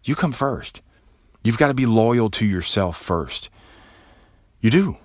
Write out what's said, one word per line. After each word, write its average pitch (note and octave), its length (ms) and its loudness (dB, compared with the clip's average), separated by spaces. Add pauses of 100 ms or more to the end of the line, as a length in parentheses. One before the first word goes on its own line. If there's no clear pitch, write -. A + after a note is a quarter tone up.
You C#3 140 -4
come D#3+ 160 -2
first. - 480 -6 (640)
You've A2+ 120 0
gotta C#3+ 160 4
be C3 140 0
loyal A2+ 440 4
to - 140 -2
yourself F#2+ 520 0
first. - 520 -6 (1120)
You A2+ 100 2
do. E3+ 340 2